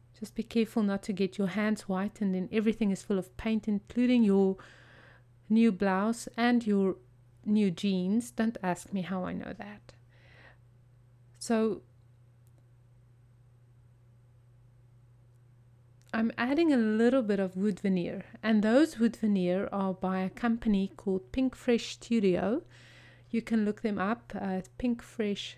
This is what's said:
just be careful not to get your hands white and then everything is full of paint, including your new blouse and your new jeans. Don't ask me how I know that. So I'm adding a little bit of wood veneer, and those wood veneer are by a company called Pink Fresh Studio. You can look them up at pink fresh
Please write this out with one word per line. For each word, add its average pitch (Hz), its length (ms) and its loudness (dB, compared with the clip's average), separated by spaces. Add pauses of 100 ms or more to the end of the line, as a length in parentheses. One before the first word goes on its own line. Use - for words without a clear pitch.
(180)
just - 160 -16
be 220 100 -8
careful 226 380 -2
not 196 220 -2
to 214 100 -6
get 185 240 -2
your 196 120 0
hands 214 380 -2
white 196 340 -4
and 190 120 0
then 185 180 -4
everything 214 380 0
is 190 140 -4
full 196 160 -2
of - 180 -10
paint, 220 300 -2
including 240 560 2
your 196 340 4 (920)
new 226 220 6
blouse 196 560 -2 (100)
and 240 280 2
your 196 300 2 (500)
new 208 240 4
jeans. 190 640 -2
Don't 226 320 -2
ask 180 300 -4
me 196 80 -4
how 185 240 -6
I 170 80 -8
know - 240 -10
that. 208 360 -16 (1400)
So 220 440 -2 (4000)
I'm 226 240 0
adding 285 360 2
a 262 40 4
little 233 440 4
bit 202 180 0
of 185 160 -2
wood 190 260 -2
veneer, 185 420 -2 (180)
and 214 220 4
those 262 340 4
wood 233 200 2
veneer 190 540 0
are 196 220 -2
by 185 280 -4
a 185 80 -4
company 214 680 0
called 190 340 -4
Pink 262 240 -2
Fresh - 380 -2
Studio. 208 720 0 (640)
You 226 140 -2
can 220 200 0
look 208 200 -4
them 208 160 -2
up - 340 -4
at 190 460 -6
pink 240 240 -2
fresh - 540 -6